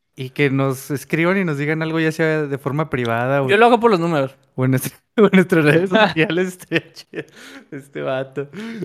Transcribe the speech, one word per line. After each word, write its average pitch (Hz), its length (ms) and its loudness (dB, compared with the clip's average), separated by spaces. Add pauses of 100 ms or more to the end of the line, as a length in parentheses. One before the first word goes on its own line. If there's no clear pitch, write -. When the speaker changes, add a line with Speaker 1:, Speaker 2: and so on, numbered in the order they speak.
(140)
Speaker 1:
y 127 160 -12
que 143 180 0
nos 135 420 -2
escriban 165 460 -2
y 196 80 -2
nos 151 140 -4
digan 156 240 -4
algo, 160 180 -2
ya 160 120 0
sea 156 320 -2
de 139 120 -6
forma 147 320 -4
privada 123 540 -2
o 135 80 -2
Speaker 2:
Yo 202 80 2
lo 233 80 6
hago 233 120 4
por 233 120 2
los 185 100 2
números. 156 340 -2 (200)
Speaker 1:
o 127 100 -2
en 131 60 2
nuestra, - 260 -4 (120)
<laughs> - 100 -14
o 214 80 6
en 190 80 4
nuestras 180 320 4
redes 165 240 4
Speaker 2:
<laughs> - 0 -
Speaker 1:
sociales, 175 580 2
estaría - 460 -6
chido - 300 -14 (480)
este 143 280 -14
vato. 135 480 -6 (360)